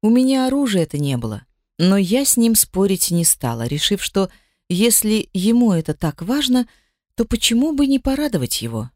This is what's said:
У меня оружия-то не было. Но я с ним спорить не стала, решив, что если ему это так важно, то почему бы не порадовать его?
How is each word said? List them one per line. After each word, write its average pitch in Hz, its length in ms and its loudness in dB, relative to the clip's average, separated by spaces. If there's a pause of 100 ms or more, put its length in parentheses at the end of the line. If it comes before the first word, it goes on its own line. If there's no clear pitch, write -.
У 214 60 2
меня 254 380 2
оружия-то 233 500 0
не 139 220 -2
было. 110 260 -8 (340)
Но 185 180 4
я 202 280 0
с - 120 0
ним 233 180 2
спорить 196 560 0
не 170 140 0
стала, 117 420 -2
решив, 151 360 -4
что - 280 -2 (380)
если 214 640 0
ему 226 400 2
это 165 220 -2
так - 280 -6
важно, 247 460 0 (480)
то 233 80 0
почему 240 480 0
бы 285 140 2
не 269 120 2
порадовать 262 640 -2
его? 113 340 -8